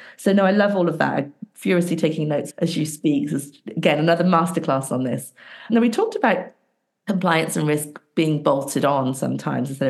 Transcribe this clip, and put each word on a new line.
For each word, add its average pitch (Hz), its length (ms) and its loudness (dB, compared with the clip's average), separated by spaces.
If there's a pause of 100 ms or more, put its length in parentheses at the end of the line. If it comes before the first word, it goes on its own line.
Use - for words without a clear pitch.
(180)
So 196 160 2
no, 196 120 4
I 190 60 4
love 202 240 2
all 175 140 2
of 156 80 -4
that. 143 200 0
I'm 143 160 -6 (200)
furiously 175 420 0
taking 160 320 0
notes 147 300 -2
as 165 180 -2
you 156 100 0
speak. 147 440 0
This 143 160 -4
is, - 220 -20
again, 151 320 -4
another 170 260 2
masterclass 165 640 0
on 131 140 -2
this. 127 260 -6 (380)
Now, 226 100 4
we 233 100 4
talked 427 280 -2
about 202 300 0 (600)
compliance 175 480 0
and 156 120 0
risk 151 340 -2 (140)
being 156 280 0
bolted 139 400 2
on 135 300 2
sometimes 131 560 -4
instead 135 200 -4